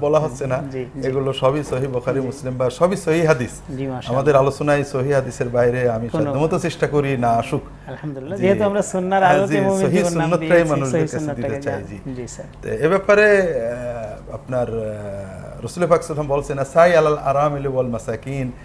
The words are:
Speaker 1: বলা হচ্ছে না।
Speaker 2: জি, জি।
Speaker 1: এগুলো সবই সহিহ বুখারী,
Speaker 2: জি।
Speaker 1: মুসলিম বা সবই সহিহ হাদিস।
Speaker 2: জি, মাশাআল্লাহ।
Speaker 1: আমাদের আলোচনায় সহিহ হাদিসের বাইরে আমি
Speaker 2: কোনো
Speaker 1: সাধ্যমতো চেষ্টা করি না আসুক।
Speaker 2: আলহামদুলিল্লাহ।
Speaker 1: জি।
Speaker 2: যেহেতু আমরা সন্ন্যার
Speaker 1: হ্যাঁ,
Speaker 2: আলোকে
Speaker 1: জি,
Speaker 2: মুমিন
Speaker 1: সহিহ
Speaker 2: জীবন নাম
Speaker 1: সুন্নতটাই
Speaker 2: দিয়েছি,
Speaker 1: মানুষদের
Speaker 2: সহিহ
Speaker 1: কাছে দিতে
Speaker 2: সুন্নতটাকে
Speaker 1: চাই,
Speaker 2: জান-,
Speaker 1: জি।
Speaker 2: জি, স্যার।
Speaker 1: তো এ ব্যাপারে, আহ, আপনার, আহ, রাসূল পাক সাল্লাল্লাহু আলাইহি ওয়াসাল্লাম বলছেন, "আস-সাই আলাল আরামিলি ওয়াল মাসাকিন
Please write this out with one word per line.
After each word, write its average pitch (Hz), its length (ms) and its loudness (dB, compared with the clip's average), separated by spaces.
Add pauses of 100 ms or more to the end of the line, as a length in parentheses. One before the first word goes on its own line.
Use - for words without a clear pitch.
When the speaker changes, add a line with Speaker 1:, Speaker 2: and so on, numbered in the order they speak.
Speaker 1:
বলা 147 200 2
হচ্ছে 143 260 -2
না। 131 160 -2 (100)
Speaker 2:
জি, 131 120 -6
জি। 135 240 -8
Speaker 1:
এগুলো 135 240 0
সবই 135 300 0
সহিহ 139 280 -4
বুখারী, 123 300 -2
Speaker 2:
জি। 131 60 -2
Speaker 1:
মুসলিম 127 300 -8
বা 127 140 0
সবই 180 260 2
সহিহ 165 300 2
হাদিস। 135 240 2
Speaker 2:
জি, - 220 -14
মাশাআল্লাহ। 131 400 -6
Speaker 1:
আমাদের 139 240 4
আলোচনায় 139 480 2
সহিহ 139 300 0
হাদিসের 127 340 -2
বাইরে 120 420 2
আমি 113 180 -2
Speaker 2:
কোনো 151 160 -2
Speaker 1:
সাধ্যমতো 151 340 0
চেষ্টা - 280 -2
করি 139 300 0
না 120 120 2
আসুক। 117 320 0 (280)
Speaker 2:
আলহামদুলিল্লাহ। 139 500 -8
Speaker 1:
জি। - 60 0
Speaker 2:
যেহেতু 196 200 4
আমরা 202 180 2
সন্ন্যার 185 400 0
Speaker 1:
হ্যাঁ, 180 120 6
Speaker 2:
আলোকে - 200 2
Speaker 1:
জি, 202 60 2
Speaker 2:
মুমিন 190 200 2
Speaker 1:
সহিহ 190 100 2
Speaker 2:
জীবন 175 220 2
নাম 165 100 0
Speaker 1:
সুন্নতটাই 165 260 0
Speaker 2:
দিয়েছি, 170 220 6
Speaker 1:
মানুষদের 143 380 0
Speaker 2:
সহিহ - 40 -10
Speaker 1:
কাছে 160 60 -4
দিতে 139 300 -4
Speaker 2:
সুন্নতটাকে 139 140 -4
Speaker 1:
চাই, 127 120 -4
Speaker 2:
জান-, 101 400 -10
Speaker 1:
জি। 123 80 -8
Speaker 2:
জি, 110 60 -10
স্যার। - 180 -14 (160)
Speaker 1:
তো - 60 -8
এ 110 200 0
ব্যাপারে, 202 540 6
আহ, 120 920 -4
আপনার, 123 260 -4
আহ, 113 140 -2
রাসূল 110 180 -4
পাক 98 760 -10
সাল্লাল্লাহু 175 160 -4
আলাইহি 156 60 2
ওয়াসাল্লাম 156 360 0
বলছেন, 139 320 -2
"আস-সাই 165 380 4
আলাল 151 220 4
আরামিলি 139 500 0
ওয়াল 127 180 0
মাসাকিন 120 680 -6 (120)